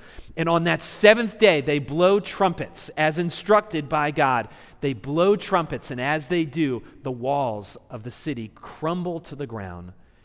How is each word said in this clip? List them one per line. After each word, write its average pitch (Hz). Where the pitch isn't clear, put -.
And 165
on 170
that 160
seventh 220
day, 175
they 147
blow 170
trumpets, -
as 156
instructed 175
by 151
God. 135
They 143
blow 160
trumpets, 160
and 123
as 147
they 175
do, 139
the 135
walls 120
of 113
the 117
city 117
crumble 170
to 160
the 139
ground. 92